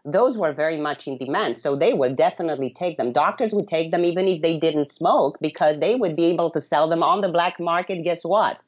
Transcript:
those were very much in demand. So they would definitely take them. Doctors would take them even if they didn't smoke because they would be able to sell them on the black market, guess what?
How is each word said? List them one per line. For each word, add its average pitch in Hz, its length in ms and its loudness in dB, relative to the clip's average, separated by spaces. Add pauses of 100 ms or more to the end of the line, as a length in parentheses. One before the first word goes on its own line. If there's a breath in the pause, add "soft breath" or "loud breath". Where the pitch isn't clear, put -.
those 226 320 2
were 165 160 0
very 156 260 -2
much 147 280 -6
in 135 100 -6
demand. 143 420 -4
So 139 180 -2
they 170 160 4
would 135 240 0
definitely 156 540 0
take 175 260 -6
them. 120 160 -2
Doctors 202 400 0
would 202 160 -2
take 165 240 -2
them 175 120 2
even 175 220 0
if 175 160 0
they 165 140 2
didn't 151 300 0
smoke 175 540 0
because 151 380 0
they 180 160 2
would 190 220 -2
be 170 80 2
able 170 260 2
to 156 100 -4
sell 156 280 0
them 165 160 0
on 175 160 2
the 196 80 0
black 170 320 0
market, 175 420 -2
guess 170 220 -2
what? 185 440 2